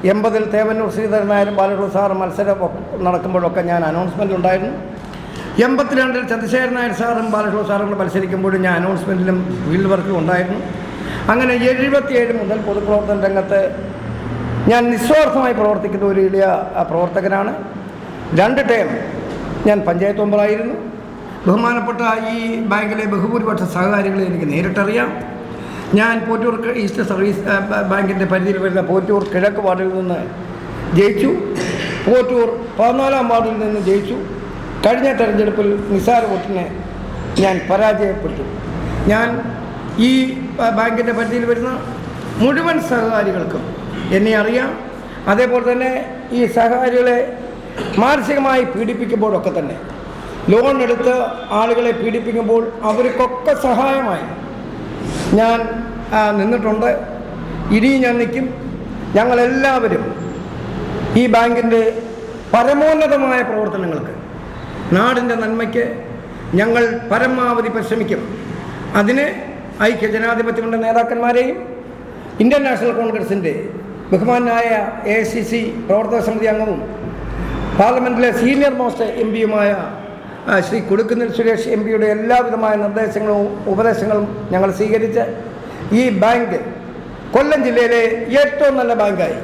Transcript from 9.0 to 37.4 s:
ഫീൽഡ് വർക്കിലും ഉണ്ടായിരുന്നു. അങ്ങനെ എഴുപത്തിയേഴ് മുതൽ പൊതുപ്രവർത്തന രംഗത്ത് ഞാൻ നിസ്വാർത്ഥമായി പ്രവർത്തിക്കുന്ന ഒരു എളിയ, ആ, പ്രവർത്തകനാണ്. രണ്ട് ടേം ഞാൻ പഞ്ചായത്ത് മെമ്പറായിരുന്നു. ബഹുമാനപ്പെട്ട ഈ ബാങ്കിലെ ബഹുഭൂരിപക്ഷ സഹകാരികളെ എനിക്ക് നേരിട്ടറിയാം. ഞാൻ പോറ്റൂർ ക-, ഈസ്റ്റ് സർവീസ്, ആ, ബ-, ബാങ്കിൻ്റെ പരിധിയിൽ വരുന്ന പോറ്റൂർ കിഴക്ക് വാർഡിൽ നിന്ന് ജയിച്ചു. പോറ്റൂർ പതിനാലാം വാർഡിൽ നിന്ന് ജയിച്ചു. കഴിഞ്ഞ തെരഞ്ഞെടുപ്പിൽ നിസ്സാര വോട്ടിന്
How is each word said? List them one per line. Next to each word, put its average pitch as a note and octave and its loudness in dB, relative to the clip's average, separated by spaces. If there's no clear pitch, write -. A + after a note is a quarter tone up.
ഫീൽഡ് F#3+ 2
വർക്കിലും F#3+ 0
ഉണ്ടായിരുന്നു. F3+ 0
അങ്ങനെ B3 2
എഴുപത്തിയേഴ് B3+ 2
മുതൽ G#3+ -2
പൊതുപ്രവർത്തന G#3 0
രംഗത്ത് G3 2
ഞാൻ A#3+ 4
നിസ്വാർത്ഥമായി C4 4
പ്രവർത്തിക്കുന്ന G#3 0
ഒരു G3 4
എളിയ, F#3+ 4
ആ, F3 0
പ്രവർത്തകനാണ്. F#3 0
രണ്ട് A#3 4
ടേം G#3 2
ഞാൻ G#3 4
പഞ്ചായത്ത് G3 0
മെമ്പറായിരുന്നു. G#3 0
ബഹുമാനപ്പെട്ട A#3 0
ഈ A3+ -4
ബാങ്കിലെ G#3+ -2
ബഹുഭൂരിപക്ഷ G#3+ 0
സഹകാരികളെ G3 0
എനിക്ക് E3 -2
നേരിട്ടറിയാം. G3+ -2
ഞാൻ A3+ 4
പോറ്റൂർ A3+ 0
ക-, A#3+ -2
ഈസ്റ്റ് G3+ -2
സർവീസ്, G3 0
ആ, G3+ 2
ബ-, G#3 0
ബാങ്കിൻ്റെ F#3+ 0
പരിധിയിൽ F#3+ 2
വരുന്ന F#3+ 2
പോറ്റൂർ F#3+ 2
കിഴക്ക് G3+ 2
വാർഡിൽ F#3 0
നിന്ന് F3+ -2
ജയിച്ചു. G3+ 4
പോറ്റൂർ B3 4
പതിനാലാം C4 2
വാർഡിൽ A3+ 2
നിന്ന് G#3 0
ജയിച്ചു. G3 0
കഴിഞ്ഞ B3+ 4
തെരഞ്ഞെടുപ്പിൽ G#3 2
നിസ്സാര A#3 4
വോട്ടിന് F#3 -4